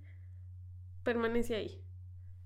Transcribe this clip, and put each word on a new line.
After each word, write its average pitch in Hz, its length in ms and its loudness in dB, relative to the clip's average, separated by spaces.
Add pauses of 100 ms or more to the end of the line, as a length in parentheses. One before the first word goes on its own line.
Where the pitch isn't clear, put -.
(1040)
permanece 233 520 6
ahí. - 300 -2 (600)